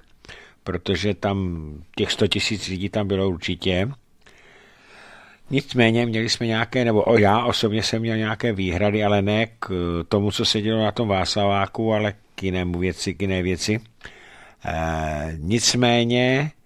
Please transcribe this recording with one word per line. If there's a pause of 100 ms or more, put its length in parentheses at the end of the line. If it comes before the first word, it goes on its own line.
(640)
protože
tam (280)
těch
sto
tisíc
lidí
tam
bylo
určitě. (1600)
Nicméně
měli
jsme
nějaké,
nebo
o-,
já
osobně
jsem
měl
nějaké
výhrady,
ale
ne (140)
k (380)
tomu,
co
se
dělo
na
tom
Václaváku,
ale (220)
k
jinému
věci,
k
jiné
věci. (840)
Eh,
nicméně (140)